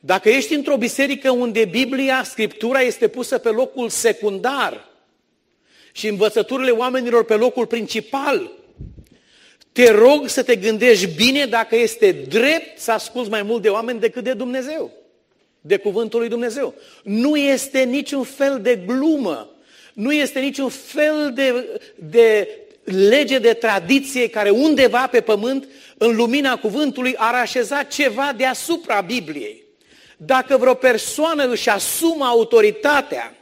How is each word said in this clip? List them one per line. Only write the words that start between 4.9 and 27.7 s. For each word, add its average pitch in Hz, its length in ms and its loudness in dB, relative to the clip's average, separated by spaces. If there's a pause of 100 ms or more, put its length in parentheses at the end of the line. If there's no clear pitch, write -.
și - 140 -8
învățăturile 220 640 0
oamenilor 240 540 2
pe 226 100 2
locul 233 320 0
principal, 233 840 -4 (1200)
te 240 180 8
rog 247 380 6
să 254 140 -2
te 240 140 2
gândești 208 500 2
bine 262 400 0
dacă 226 300 -2
este 220 360 2
drept 226 680 -2
să - 140 -4
asculți 220 380 -6
mai 214 120 -4
mult 214 200 -4
de 214 60 4
oameni 226 320 -2
decât 226 240 -4
de 254 80 -4
Dumnezeu, 262 600 -8 (680)
de 160 160 0
Cuvântul 214 420 -2
lui 233 100 -2
Dumnezeu. 240 460 -6 (280)
Nu 240 340 0
este 277 460 0
niciun 269 420 -2
fel 277 360 -2
de 214 260 0
glumă, 247 640 -2 (420)
nu 226 200 -2
este 277 280 0
niciun 269 280 -4
fel 302 680 -2
de, 254 460 -2 (140)
de 214 540 4 (360)
lege 220 540 4
de 226 140 4
tradiție 226 760 0
care 208 220 0
undeva 254 560 4
pe 254 140 2
pământ, 233 480 -2 (280)
în 226 200 2
lumina 247 400 0
Cuvântului, 254 600 -4
ar 226 180 0
așeza 247 480 -2